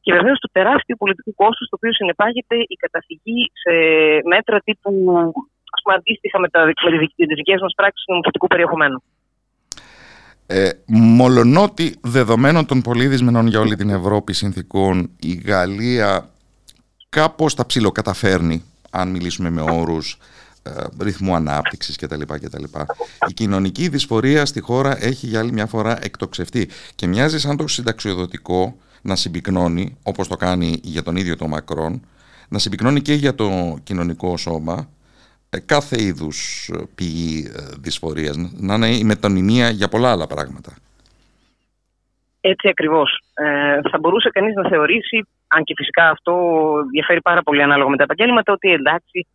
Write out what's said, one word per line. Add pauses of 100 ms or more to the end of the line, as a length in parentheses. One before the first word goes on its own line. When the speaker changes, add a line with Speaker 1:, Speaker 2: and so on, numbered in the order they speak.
Speaker 1:
και
βεβαίως
του
τεράστιου
πολιτικού
κόστους
το
οποίο
συνεπάγεται
η
καταφυγή
σε (520)
μέτρα
τύπου, (800)
ας
πούμε,
αντίστοιχα
με
τα,
με (420)
τις
δικές
μας
πράξεις
νομοθετικού
περιεχομένου. (1400)
Speaker 2:
Ε, (180)
μολονότι
δεδομένων
των
πολύ
δυσμενών
για
όλη
την
Ευρώπη
συνθήκων, (100)
η
Γαλλία (800)
κάπως
τα
ψιλοκαταφέρνει, (280)
αν
μιλήσουμε
με
όρους, (460)
ε,
ρυθμού
ανάπτυξης
κτλ,
κτλ. (680)
Η
κοινωνική
δυσφορία
στη
χώρα
έχει
για
άλλη
μια
φορά
εκτοξευτεί (260)
και
μοιάζει
σαν
το
συνταξιοδοτικό (260)
να
συμπυκνώνει,
όπως
το
κάνει
για
τον
ίδιο
τον
Μακρόν, (440)
να
συμπυκνώνει
και
για
το
κοινωνικό
σώμα, (600)
ε,
κάθε
είδους,
ε,
πηγή,
ε,
δυσφορίας, (240)
να
είναι
η
μετωνυμία
για
πολλά
άλλα
πράγματα. (1700)
Speaker 1:
Έτσι
ακριβώς. (100)
Ε, (100)
θα
μπορούσε
κανείς
να
θεωρήσει, (200)
αν
και
φυσικά
αυτό (580)
διαφέρει
πάρα
πολύ
ανάλογα
με
τα
επαγγέλματα,
ότι
εντάξει